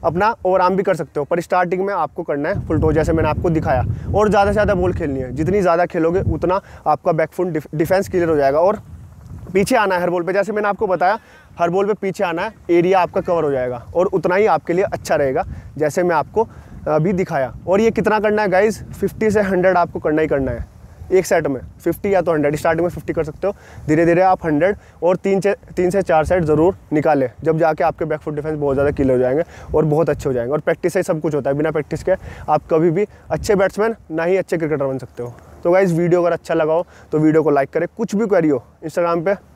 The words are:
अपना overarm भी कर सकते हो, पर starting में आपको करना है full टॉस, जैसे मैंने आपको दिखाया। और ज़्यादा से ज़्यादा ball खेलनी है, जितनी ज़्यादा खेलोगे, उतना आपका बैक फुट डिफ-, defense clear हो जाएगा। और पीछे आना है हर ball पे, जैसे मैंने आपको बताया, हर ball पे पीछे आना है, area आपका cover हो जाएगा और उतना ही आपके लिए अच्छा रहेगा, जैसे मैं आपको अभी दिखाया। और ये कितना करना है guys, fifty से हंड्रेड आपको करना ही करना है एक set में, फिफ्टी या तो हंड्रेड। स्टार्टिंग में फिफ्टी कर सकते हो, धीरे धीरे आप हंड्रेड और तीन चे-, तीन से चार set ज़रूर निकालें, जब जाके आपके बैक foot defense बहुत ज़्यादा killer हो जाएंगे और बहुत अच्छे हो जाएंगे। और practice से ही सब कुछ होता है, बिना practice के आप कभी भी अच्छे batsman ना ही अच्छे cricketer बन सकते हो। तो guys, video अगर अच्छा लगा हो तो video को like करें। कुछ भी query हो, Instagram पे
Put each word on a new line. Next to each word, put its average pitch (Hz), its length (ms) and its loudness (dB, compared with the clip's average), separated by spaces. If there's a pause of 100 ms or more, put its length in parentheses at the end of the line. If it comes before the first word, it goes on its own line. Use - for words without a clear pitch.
अपना 185 320 0 (100)
overarm 185 300 2
भी 190 80 0
कर 185 120 2
सकते 151 240 -6
हो, 143 60 -2
पर 175 140 -2
starting 180 460 -2
में 202 80 -4
आपको 170 300 -4
करना 151 260 -4
है 202 180 -4
full 156 140 0
टॉस, 156 120 2
जैसे 156 200 2
मैंने 160 160 2
आपको 151 200 -2
दिखाया। 156 340 0 (320)
और 208 140 4
ज़्यादा 202 200 4
से 202 40 0
ज़्यादा 202 200 2
ball 180 200 0
खेलनी 143 260 -4
है, 127 160 -6
जितनी 175 260 0
ज़्यादा 175 240 4
खेलोगे, 175 360 0 (120)
उतना 175 280 0 (260)
आपका 151 240 0
बैक 160 180 0
फुट 180 180 -4
डिफ-, 156 280 -6
defense 185 340 0
clear 175 200 0
हो 165 60 2
जाएगा। 143 240 2
और 202 220 2 (720)
पीछे 202 220 2
आना 196 200 2
है 175 60 0
हर 175 80 0
ball 175 140 -2
पे, 180 100 -4
जैसे 202 180 0
मैंने 208 160 -2
आपको 202 200 -2
बताया, 185 320 0 (400)
हर 175 100 2
ball 196 180 0
पे 214 60 0
पीछे 196 300 -4
आना 170 180 -4
है, 214 120 -6 (160)
area 175 300 4
आपका 175 220 0
cover 170 220 0
हो 147 80 0
जाएगा 123 340 -4 (100)
और 175 100 2
उतना 185 300 0
ही 208 100 2
आपके 185 280 0
लिए 185 100 0
अच्छा 208 320 -4
रहेगा, 147 280 0 (340)
जैसे 185 260 0
मैं 175 120 0
आपको 214 320 -2 (400)
अभी 156 260 0
दिखाया। 151 400 -2 (140)
और 196 140 2
ये 226 100 4
कितना 214 280 0
करना 208 220 0
है 208 80 0
guys, 202 340 2
fifty - 480 -4
से 208 100 2
हंड्रेड 190 360 2
आपको 175 220 -2
करना 156 220 0
ही 160 60 0
करना 135 240 0
है 113 180 -10 (420)
एक 180 140 4
set 165 220 2
में, 131 120 -2 (240)
फिफ्टी 185 300 -2
या 185 80 4
तो 170 100 0
हंड्रेड। 151 240 2
स्टार्टिंग 165 300 0
में 175 40 0
फिफ्टी 160 240 -8
कर 160 100 -2
सकते 151 240 -6
हो, 202 60 -2 (340)
धीरे 160 180 4
धीरे 170 160 4
आप 185 240 2
हंड्रेड 165 300 2 (280)
और 180 120 4
तीन 196 240 0
चे-, 202 160 0 (200)
तीन 185 140 0
से 190 120 0
चार 160 240 2
set 180 180 0
ज़रूर 156 340 2 (160)
निकालें, 147 360 2 (140)
जब 160 140 0
जाके 160 260 0
आपके 165 220 -2
बैक 151 140 -4
foot 151 160 -8
defense 151 240 -6
बहुत 143 160 0
ज़्यादा 143 160 0
killer 131 200 0
हो 127 60 2
जाएंगे 127 260 0 (320)
और 160 100 4
बहुत 156 240 0
अच्छे 147 200 -2
हो 131 40 -2
जाएंगे। 123 200 -2
और 151 60 -2
practice 165 340 -2
से 190 60 0
ही 180 40 0
सब 160 180 -2
कुछ 151 140 -2
होता 139 140 -2
है, - 80 0
बिना 156 140 0
practice 156 320 -6
के 180 80 0 (380)
आप 151 200 2
कभी 165 220 2
भी 196 140 0 (260)
अच्छे 160 240 0
batsman 196 400 0 (160)
ना 160 120 -4
ही 185 140 2
अच्छे 180 200 -2
cricketer 151 280 -2
बन 135 120 -4
सकते 120 260 -12
हो। 120 100 -12 (300)
तो 170 80 2
guys, 185 200 4
video 175 300 2
अगर 170 100 2
अच्छा 165 220 -4
लगा 156 200 0
हो 175 120 0 (260)
तो 151 80 0
video 156 240 4
को 151 60 2
like 139 200 2
करें। 170 180 -2 (100)
कुछ 214 180 -4
भी 214 120 0
query 170 220 2
हो, 135 140 0 (220)
Instagram 170 400 -2
पे 196 100 0 (200)